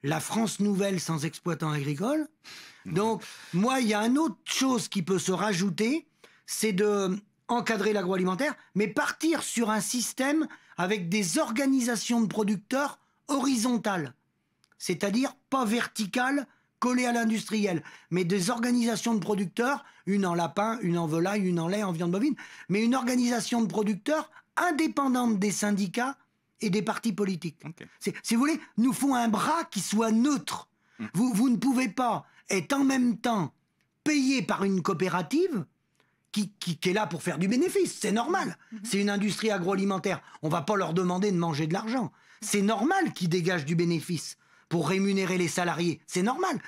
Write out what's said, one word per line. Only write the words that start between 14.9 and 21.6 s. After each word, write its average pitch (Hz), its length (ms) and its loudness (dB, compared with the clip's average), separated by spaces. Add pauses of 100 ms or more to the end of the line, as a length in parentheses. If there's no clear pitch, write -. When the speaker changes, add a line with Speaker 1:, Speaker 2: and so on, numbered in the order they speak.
Speaker 1:
pas 262 160 2
verticales, 240 840 -2 (320)
collées 247 260 0
à 240 80 2
l'industriel, 214 680 0 (300)
mais 180 140 0
des 185 240 0
organisations 233 680 0
de 208 40 0
producteurs, 214 680 -2 (200)
une 196 200 2
en 170 100 0
lapin, 202 460 0
une 175 160 0
en 170 100 0
volaille, 180 400 0
une 175 140 2